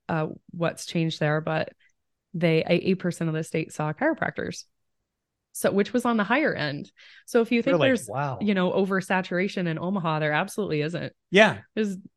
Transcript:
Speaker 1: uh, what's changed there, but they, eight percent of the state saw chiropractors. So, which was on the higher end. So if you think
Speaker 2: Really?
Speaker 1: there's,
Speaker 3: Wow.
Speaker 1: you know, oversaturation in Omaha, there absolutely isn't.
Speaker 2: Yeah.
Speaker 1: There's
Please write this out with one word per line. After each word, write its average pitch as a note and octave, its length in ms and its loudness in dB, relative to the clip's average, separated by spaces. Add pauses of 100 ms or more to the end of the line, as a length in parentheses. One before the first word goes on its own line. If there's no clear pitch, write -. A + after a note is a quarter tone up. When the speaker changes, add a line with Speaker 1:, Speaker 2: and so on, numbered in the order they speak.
Speaker 1:
uh, D#3+ 200 0 (240)
what's E3 340 -4
changed D#3+ 340 -2
there, D3+ 220 0
but D#3+ 320 -4 (600)
they, D#3+ 340 2
eight F3+ 320 2
percent E3+ 280 -2
of D#3 60 0
the D#3+ 100 -2
state - 300 -6
saw D3+ 180 -2
chiropractors. - 720 -2 (880)
So, - 200 0
which G3+ 200 0
was B3 140 0
on A#3+ 120 2
the G#3 60 2
higher A#3+ 300 2
end. D3 380 -6 (340)
So A#3 160 4
if A3+ 100 -2
you A#3 120 2
think C4+ 100 2
Speaker 2:
Really? E3 160 6
Speaker 1:
there's, B3 180 0
Speaker 3:
Wow. C3+ 320 -4
Speaker 1:
you G#3 140 2
know, F#3 180 2
oversaturation F#3 960 0
in D#3+ 120 -2
Omaha, E3+ 400 -2
there D3+ 120 0
absolutely E3 520 -2
isn't. C#3+ 280 -6 (200)
Speaker 2:
Yeah. F3+ 300 6 (120)
Speaker 1:
There's G3+ 240 -2 (200)